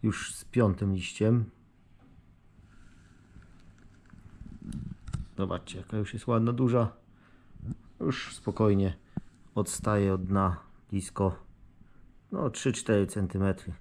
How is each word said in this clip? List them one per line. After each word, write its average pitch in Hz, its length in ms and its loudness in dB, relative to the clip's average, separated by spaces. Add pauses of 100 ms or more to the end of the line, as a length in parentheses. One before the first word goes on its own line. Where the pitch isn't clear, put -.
Już - 320 -2
z - 100 -16
piątym 101 480 2
liściem. 107 560 2 (4000)
Zobaczcie, 87 400 -4
jaka 95 200 -6
już 104 160 -4
jest 110 140 -8
ładna, 117 260 2
duża. 120 400 2 (1040)
Już - 360 -4
spokojnie 98 640 2 (580)
odstaje 101 580 2
od 92 100 -2
dna 92 340 2 (320)
blisko, - 540 -2 (880)
no, 151 180 -2
trzy, 120 240 -2
cztery 101 340 2
centymetry. 95 720 -2